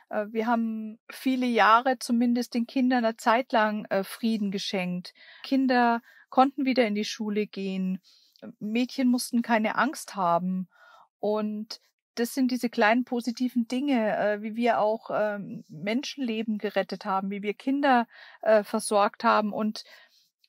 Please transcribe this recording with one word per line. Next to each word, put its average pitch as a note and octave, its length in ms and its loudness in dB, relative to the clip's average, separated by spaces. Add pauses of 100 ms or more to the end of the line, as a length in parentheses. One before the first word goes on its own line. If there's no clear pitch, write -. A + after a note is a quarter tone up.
(100)
Äh, G#3 200 -4
wir A#3 160 -2
haben A3+ 520 -2 (120)
viele B3+ 360 -2
Jahre A#3 520 6
zumindest A#3+ 560 0
den A#3 120 0
Kindern B3+ 380 2
eine A3+ 120 0
Zeit A#3+ 360 0
lang, G#3+ 340 2
äh, G3 180 0
Frieden G#3 460 -2
geschenkt. F3+ 640 -6 (280)
Kinder B3 580 2 (300)
konnten C4+ 340 4
wieder B3+ 220 4
in G#3 80 0
die G#3+ 100 -2
Schule G#3 420 -4
gehen. F#3+ 540 -4 (580)
Mädchen B3 500 -2
mussten B3 340 0
keine A3 340 0
Angst - 380 -2
haben. F#3 540 0 (520)
Und G#3+ 600 -4 (340)
das A#3 200 -4
sind C4 160 2
diese B3 180 -2
kleinen A#3 360 2
positiven A#3+ 640 -2
Dinge, B3 480 0
äh, G#3 260 -2
wie A3 140 -8
wir A#3 240 2
auch, G#3+ 320 -2
ähm, G3+ 560 -4
Menschenleben A3 880 -4
gerettet G3 460 -4
haben, G3 260 -4
wie G3+ 120 -8
wir G3+ 120 -4
Kinder, C4+ 520 2 (360)
äh, G#3+ 220 4
versorgt G#3 600 0
haben G#3+ 280 2
und A3 320 -4 (640)